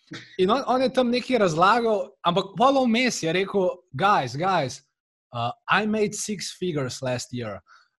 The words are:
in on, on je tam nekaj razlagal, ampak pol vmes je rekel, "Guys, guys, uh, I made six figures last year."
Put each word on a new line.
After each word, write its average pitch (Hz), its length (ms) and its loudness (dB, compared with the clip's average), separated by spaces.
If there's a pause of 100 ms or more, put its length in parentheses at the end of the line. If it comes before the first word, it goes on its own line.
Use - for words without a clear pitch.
(360)
in 185 140 2
on, 262 160 2
on 254 160 0
je 254 100 0
tam 254 160 2
nekaj 247 320 -2
razlagal, 202 640 2 (180)
ampak 185 360 0
pol 262 280 4
vmes 233 380 2
je 160 100 0
rekel, 190 320 0 (280)
"Guys, 143 440 2
guys, 165 460 -2 (500)
uh, 120 180 -4 (220)
I 202 140 2
made 208 260 -2
six - 400 -8
figures 147 500 -6
last 127 300 -6
year." 110 280 -8 (400)